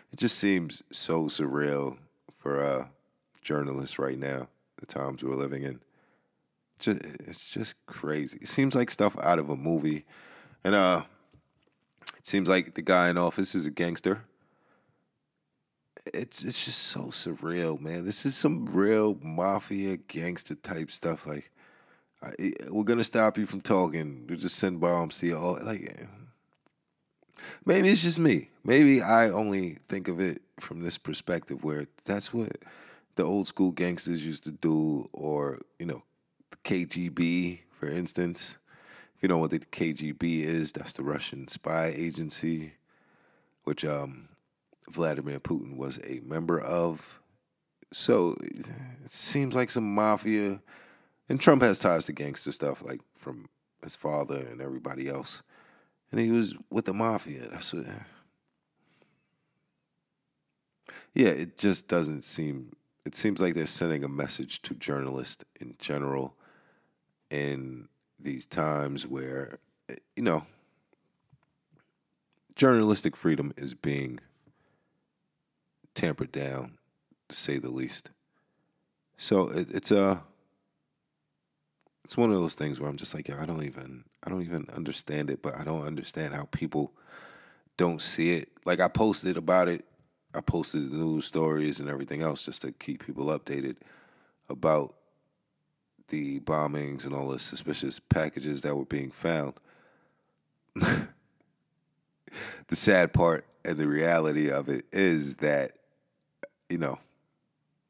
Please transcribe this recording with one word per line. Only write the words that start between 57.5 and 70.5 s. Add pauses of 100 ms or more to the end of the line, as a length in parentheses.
what, (3250)
yeah,
it
just
doesn't
seem, (300)
it
seems
like
they're
sending
a
message
to
journalists (160)
in
general (960)
in (320)
these
times
where, (580)
you
know, (2000)